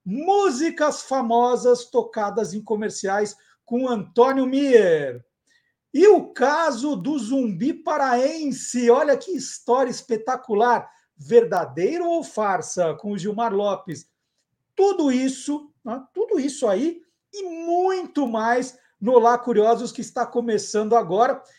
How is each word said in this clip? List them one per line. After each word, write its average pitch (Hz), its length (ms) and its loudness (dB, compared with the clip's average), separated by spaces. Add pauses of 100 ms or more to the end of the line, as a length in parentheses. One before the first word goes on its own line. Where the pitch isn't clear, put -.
Músicas 311 1000 0
famosas 247 840 2
tocadas 208 680 -4
em 214 80 -8
comerciais 208 720 -4 (300)
com 254 240 -2
Antônio 254 580 2
Mier. 196 760 2 (680)
E 330 140 6
o 392 200 6
caso 294 680 0
do 233 240 -4
zumbi 233 560 -2
paraense, 269 1120 -2
olha 277 280 4
que - 160 -10
história 254 580 -2
espetacular. 226 960 -2 (280)
Verdadeiro 185 920 2
ou 339 160 -2
farsa, 180 720 -4
com 208 160 -10
o 202 80 -6
Gilmar 208 340 -4
Lopes. 196 540 -4 (680)
Tudo 370 340 2
isso, 262 580 -4 (160)
né, 247 160 -8 (140)
tudo 415 240 -2
isso 262 300 -2
aí 247 320 -2 (320)
e 403 100 -12
muito 339 840 -2
mais 226 500 -2 (220)
no 240 140 0
Olá 240 220 6
Curiosos 233 540 2
que - 100 -14
está 240 240 -6
começando 214 680 -2
agora. 233 480 0 (160)